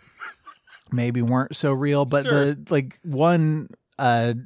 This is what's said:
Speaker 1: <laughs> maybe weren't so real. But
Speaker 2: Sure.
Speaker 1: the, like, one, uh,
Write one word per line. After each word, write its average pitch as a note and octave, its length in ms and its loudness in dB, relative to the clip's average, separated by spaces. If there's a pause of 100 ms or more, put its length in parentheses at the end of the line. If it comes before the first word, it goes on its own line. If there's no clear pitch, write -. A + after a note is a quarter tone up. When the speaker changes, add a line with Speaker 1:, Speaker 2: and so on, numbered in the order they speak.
(360)
Speaker 1:
<laughs> - 560 -20
maybe A#2+ 300 -2
weren't B2+ 340 0
so C#3+ 160 0
real. C#3+ 320 0
But C#3 200 0
Speaker 2:
Sure. C#3+ 300 2
Speaker 1:
the, C#3+ 180 -12
like, C3+ 320 0
one, D#3 640 2 (300)
uh, A#2+ 360 2 (120)